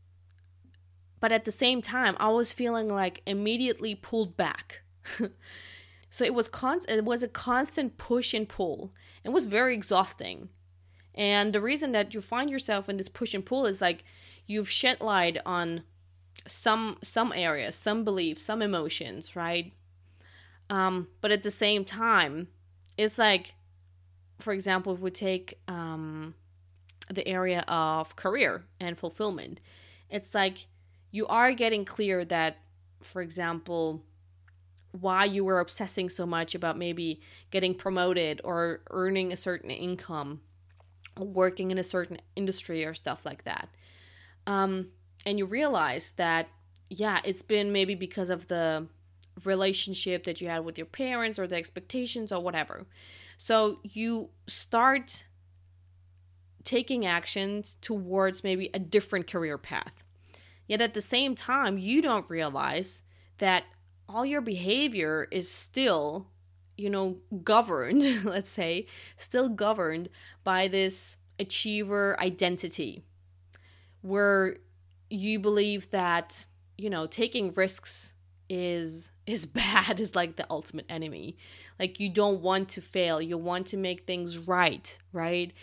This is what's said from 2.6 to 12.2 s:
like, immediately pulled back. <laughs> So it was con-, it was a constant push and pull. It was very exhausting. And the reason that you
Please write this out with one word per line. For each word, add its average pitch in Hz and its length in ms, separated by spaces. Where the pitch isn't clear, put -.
like, 190 360
immediately 220 680
pulled 202 420
back. - 480
<laughs> - 60
So - 140
it - 80
was 233 160
con-, 302 380
it 220 180
was 240 180
a 247 40
constant 254 680
push 240 380
and 214 120
pull. 180 460
It - 60
was 277 160
very 233 280
exhausting. 180 760
And 202 380
the 208 80
reason 277 320
that 202 200
you 214 80